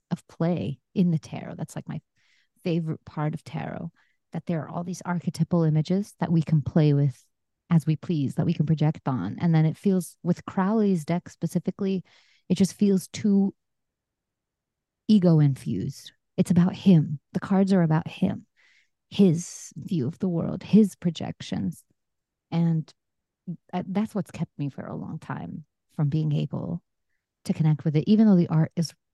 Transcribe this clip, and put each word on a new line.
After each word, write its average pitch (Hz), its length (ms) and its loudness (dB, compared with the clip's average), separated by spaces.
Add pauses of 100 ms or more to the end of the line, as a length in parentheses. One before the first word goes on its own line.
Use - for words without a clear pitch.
of - 200 -8
play 160 500 -4 (160)
in 175 160 2
the 156 80 0
tarot. - 360 -14
That's, - 200 -12
like, 147 140 -12
my 151 100 -8 (640)
favorite 165 420 -4
part 151 280 -4
of 156 100 -12
tarot, - 480 -10 (400)
that 165 140 -10
there 165 180 -4
are - 60 -14
all 170 160 -10
these 180 200 -10
archetypal 170 580 -2
images 160 580 0
that 165 100 -2
we 165 100 4
can 151 200 0
play 151 320 4
with 143 320 0 (440)
as 165 160 4
we 156 120 0
please, 156 380 -4
that 170 100 0
we 185 80 2
can 151 120 0
project 151 420 0
on. 113 340 -4
And 170 120 2
then 160 120 4
it 156 100 0
feels, 185 480 -2
with 175 220 -2
Crowley's 196 580 0
deck 170 240 -4
specifically, 185 800 -4 (420)
it 180 80 0
just - 180 2
feels 196 360 0
too 196 440 0 (1500)
ego 180 320 6
infused. 139 720 -2 (260)
It's 190 140 2
about 175 240 2
him. 156 440 4 (140)
The 185 60 -4
cards 196 340 0
are 185 80 4
about 156 260 0
him, - 380 -4 (640)
his - 680 0
view 151 320 -4
of - 120 -8
the 190 100 -4
world, - 340 -4
his 208 320 4
projections. 180 880 -6 (680)
And, 165 420 0 (800)
uh, 180 140 -6
that's 202 260 -4
what's - 180 -6
kept - 280 -8
me 143 100 -4
for - 160 -12
a - 100 -12
long - 220 -10
time - 480 -12 (300)
from 147 140 0
being 156 220 -2
able 151 520 -4 (640)
to 196 80 0
connect 156 320 0
with 151 100 0
it, 156 120 2
even 214 200 6
though 196 80 6
the 175 140 4
art 160 260 0
is 165 180 -4 (200)